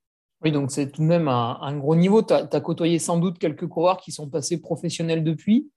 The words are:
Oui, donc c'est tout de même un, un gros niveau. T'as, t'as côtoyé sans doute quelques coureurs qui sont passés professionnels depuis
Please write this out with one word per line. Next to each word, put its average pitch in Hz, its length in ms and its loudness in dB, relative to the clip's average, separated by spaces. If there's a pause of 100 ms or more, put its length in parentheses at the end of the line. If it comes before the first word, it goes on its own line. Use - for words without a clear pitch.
(440)
Oui, 160 80 2
donc 139 180 0
c'est 143 220 -4
tout - 100 -6
de 156 60 2
même 170 200 2
un, 123 340 0
un 143 140 -6
gros 147 200 0
niveau. 190 260 6
T'as, 160 240 2
t'as 151 160 -2
côtoyé 170 380 0
sans 170 180 -2
doute 170 220 -2
quelques 165 260 -4
coureurs 180 320 0
qui 180 140 -20
sont 147 180 -12
passés 160 320 -4
professionnels 165 600 -4
depuis 202 540 0